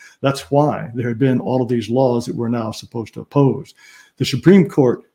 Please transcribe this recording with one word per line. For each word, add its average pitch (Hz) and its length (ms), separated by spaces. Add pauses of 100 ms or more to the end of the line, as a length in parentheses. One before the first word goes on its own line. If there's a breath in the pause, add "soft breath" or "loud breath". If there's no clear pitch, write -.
(220 soft breath)
That's - 280
why 117 460
there 120 140
had 113 100
been 127 220
all 127 200
of 117 60
these 113 220
laws 120 360
that - 100
we're 117 120
now 113 240
supposed - 440
to 113 60
oppose. 139 520 (420 soft breath)
The - 80
Supreme 165 460
Court 127 340 (120)